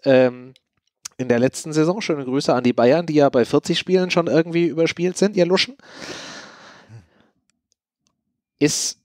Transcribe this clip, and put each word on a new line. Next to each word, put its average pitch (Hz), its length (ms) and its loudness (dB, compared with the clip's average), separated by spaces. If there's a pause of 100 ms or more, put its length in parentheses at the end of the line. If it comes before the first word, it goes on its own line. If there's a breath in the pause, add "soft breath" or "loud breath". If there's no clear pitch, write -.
ähm, 127 480 2 (640)
in 131 100 -6
der 120 120 2
letzten 139 340 -2
Saison. 165 280 0
Schöne 143 240 -6
Grüße 135 280 0
an 123 100 0
die 123 100 2
Bayern, 131 320 2
die 156 100 -2
ja 143 140 6
bei 123 160 2
vierzig - 340 -2
Spielen 185 320 0
schon 170 160 0
irgendwie 165 400 0
überspielt 165 500 -2
sind, 202 180 0
ihr 175 100 2
Luschen. 185 300 0 (2750 loud breath)
Ist - 460 -2